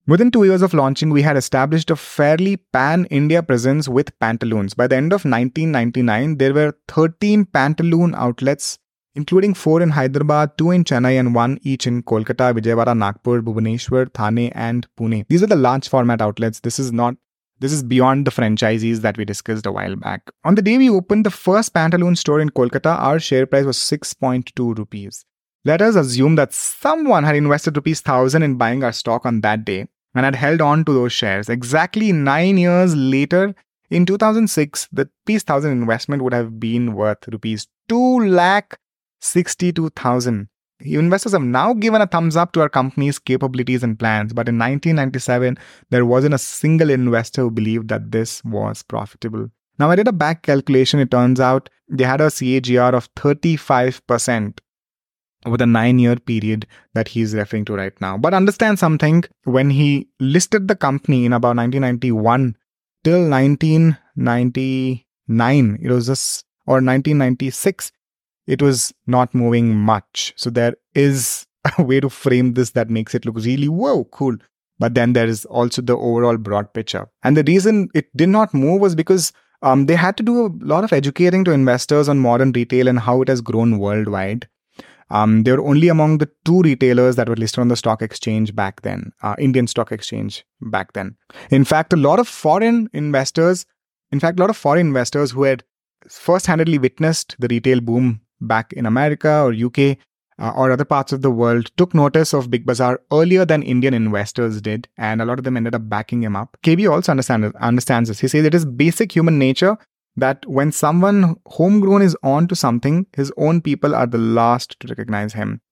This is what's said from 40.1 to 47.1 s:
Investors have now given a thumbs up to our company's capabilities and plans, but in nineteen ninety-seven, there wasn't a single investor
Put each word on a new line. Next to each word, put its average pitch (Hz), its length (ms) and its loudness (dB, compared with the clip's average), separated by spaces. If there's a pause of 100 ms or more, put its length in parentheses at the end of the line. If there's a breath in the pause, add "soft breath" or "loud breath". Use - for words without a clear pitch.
Investors 170 520 0
have 175 100 0
now 131 300 0
given 220 300 0
a 202 40 2
thumbs 165 300 0
up 175 160 0
to 165 80 0
our 147 80 2
company's 139 500 -2
capabilities 127 640 -2
and 113 160 -2
plans, 110 360 -2
but 117 160 -4
in 117 80 -2
nineteen 139 380 0
ninety-seven, 127 600 -2 (320 loud breath)
there 123 160 2
wasn't 131 300 2
a 135 40 -2
single 160 520 0
investor 123 500 0